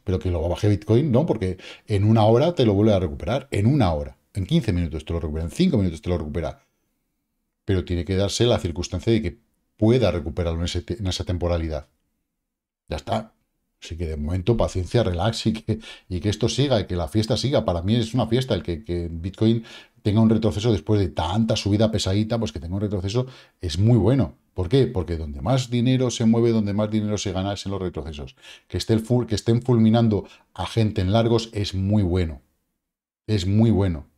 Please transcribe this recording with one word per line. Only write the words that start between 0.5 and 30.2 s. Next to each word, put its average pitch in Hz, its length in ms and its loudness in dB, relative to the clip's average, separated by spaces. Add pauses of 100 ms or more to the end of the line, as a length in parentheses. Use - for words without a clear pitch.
Bitcoin 113 460 2
no, 139 140 2
porque 95 320 -2 (280)
en 101 180 0
una 110 200 6
hora 127 300 4
te 135 100 2
lo 107 80 4
vuelve 104 220 4
a 92 40 2
recuperar, 90 520 -4
en 101 160 0
una 120 260 2
hora, 73 240 -6 (160)
en 90 140 -4
quince 160 260 0
minutos 80 320 -2
te - 80 -8
lo 82 80 -2
recupera, 80 240 -4
en 80 60 -6
cinco 180 260 2
minutos 90 240 0
te - 80 -8
lo 90 80 0
recupera. 78 480 -8 (1000)
Pero 95 180 0
tiene 87 220 -4
que 92 100 -2
darse 101 300 0
la 110 120 2
circunstancia 87 540 -4
de 113 80 2
que 90 180 -6 (380)
pueda 110 340 4
recuperarlo 82 500 -4
en 87 40 -4
ese 87 160 -4
te-, - 180 -8
en 98 80 -6
esa 92 180 -4
temporalidad. 82 640 -4 (1000)
Ya - 80 -6
está. 110 380 -6 (480)
Así 85 140 -14
que 85 100 -6
de 78 100 -6
momento, 87 400 0
paciencia, 92 460 0
relax 95 440 -2
y 107 60 2
que, 110 280 -6 (280)
y 90 120 -6
que 104 100 -2
esto 110 180 -2
siga, 127 320 0
y 90 60 -4
que 90 100 -6
la 85 120 -2
fiesta 110 280 0
siga. - 300 0
Para 85 160 -2
mí 104 140 0
es 113 180 -2
una 120 120 0
fiesta 123 280 0
el 90 80 -2
que, 82 220 -8
que 85 260 -6
Bitcoin 107 540 0 (380)
tenga 107 180 2
un 113 100 6
retroceso 110 420 2
después 104 280 0
de 90 80 0
tanta 107 480 -2
subida 104 340 2
pesadita, 107 480 -2
pues 110 140 -4
que - 80 -10
tenga 85 140 -8
un 101 60 -4
retroceso 101 460 -4 (340)
es 80 180 -4
muy 113 200 6
bueno. 104 360 2 (180)
¿Por 87 160 -6
qué? 131 180 4
Porque 85 300 -4
donde 73 240 -8
más 117 300 -2
dinero 123 400 2
se 117 160 0
mueve, 117 240 4
donde 104 240 0
más 104 160 -2
dinero 107 260 0
se 98 160 -4
gana 98 220 -2
es - 100 -10
en 98 80 -6
los 95 80 -4
retrocesos. 76 560 -8 (320)
Que - 80 -6
esté - 160 -2
el 110 100 2
ful-, 123 240 0
que 104 100 -2
estén 117 260 0
fulminando 113 640 4 (240)